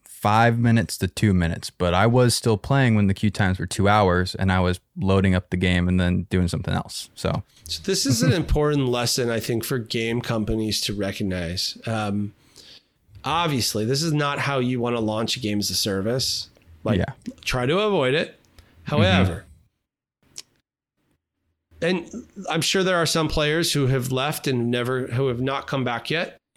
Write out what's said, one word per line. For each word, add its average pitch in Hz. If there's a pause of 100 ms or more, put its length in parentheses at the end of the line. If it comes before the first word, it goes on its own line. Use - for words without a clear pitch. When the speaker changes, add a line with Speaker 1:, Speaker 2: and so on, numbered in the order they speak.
Speaker 1:
five 117
minutes 113
to 95
two 104
minutes, 85
but 87
I 95
was 120
still 110
playing 131
when 104
the 95
queue 107
times 92
were 95
two 95
hours 92
and 95
I 92
was 90 (160)
loading 95
up 90
the 92
game 90
and 90
then 90
doing 90
something 95
else. -
So, - (200)
Speaker 2:
So -
this 190
is 233
an 247
Speaker 1:
<laughs> -
Speaker 2:
important 147
lesson, 120
I 117
think, 113
for 135
game 113
companies 110
to 113
recognize. 95
Um, 104 (880)
obviously, 139
this 139
is 165
not 143
how 139
you 123
wanna 120
launch 110
a -
game 107
as 101
a 92
service. 110 (340)
Like, 107
Speaker 1:
Yeah. 107 (320)
Speaker 2:
try 123
to 160
avoid 180
it. 160
Speaker 1:
Mm-hmm. -
Speaker 2:
However, 92 (2250)
and 175 (400)
I'm 160
sure 190
there 185
are 165
some 156
players 156
who 143
have 131
left 139
and 120
never, 123
who 131
have 120
not 135
come 135
back 120
yet. 160 (200)